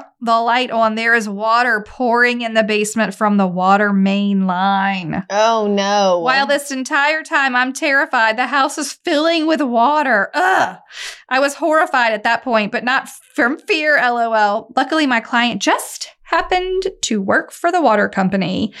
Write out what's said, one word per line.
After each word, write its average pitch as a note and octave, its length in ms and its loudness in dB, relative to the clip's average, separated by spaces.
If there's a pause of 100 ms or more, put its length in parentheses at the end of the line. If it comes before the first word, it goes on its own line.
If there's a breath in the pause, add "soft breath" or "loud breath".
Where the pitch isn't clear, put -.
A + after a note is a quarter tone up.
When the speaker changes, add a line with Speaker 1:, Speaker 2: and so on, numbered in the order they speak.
(200)
Speaker 1:
the A3+ 200 2
light A#3+ 300 0
on, A3+ 240 2
there A#3 220 2
is G#3+ 120 -2
water A3 560 0
pouring A#3+ 580 0
in A3+ 120 -4
the A3 80 2
basement G#3 500 -2
from G#3 260 0
the G3 100 2
water G3 440 2
main G3 540 2
line. F#3+ 840 -2
Speaker 2:
Oh, G#3+ 360 2
no. G3+ 540 2
Speaker 1:
While C4 260 0
this C#4+ 240 -2
entire D4 540 -2
time C#4 320 0
I'm B3+ 160 0
terrified, C4+ 640 0
the B3+ 80 0
house C#4 320 0
is C#4+ 140 -6
filling D#4+ 560 0
with D#4+ 140 0
water. B3 720 2
Ugh. E4 440 0 (520 loud breath)
I B3+ 120 0
was C#4+ 160 0
horrified C#4+ 560 0
at G#3+ 100 -4
that A#3 220 0
point, A3 260 0
but A#3 140 -4
not C4 240 -2 (260)
from A#3+ 240 0
fear, D4+ 380 0
L A#3+ 200 2
O A#3 160 -2
L. G#3+ 440 0
Luckily, C#4 320 0
my A#3+ 100 0
client A#3 420 -2
just - 480 -4 (140)
happened F#4 600 -2 (180)
to G#3+ 180 -2
work G3+ 300 -2
for F4 220 -4
the F4+ 100 2
water G#3 260 2
company F#3+ 720 -2